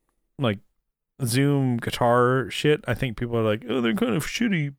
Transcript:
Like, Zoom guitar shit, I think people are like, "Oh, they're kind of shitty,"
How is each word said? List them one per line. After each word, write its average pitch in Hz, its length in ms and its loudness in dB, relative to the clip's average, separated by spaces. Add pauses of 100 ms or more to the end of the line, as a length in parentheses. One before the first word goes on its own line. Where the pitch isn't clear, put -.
(400)
Like, 107 200 -2 (680)
Zoom 135 520 0
guitar 123 720 2
shit, 151 380 0
I 123 80 2
think 123 220 -4
people 117 200 -4
are 113 60 2
like, 107 260 0
"Oh, 127 120 0
they're 117 120 2
kind 233 220 0
of 151 100 -2
shitty," 165 540 -2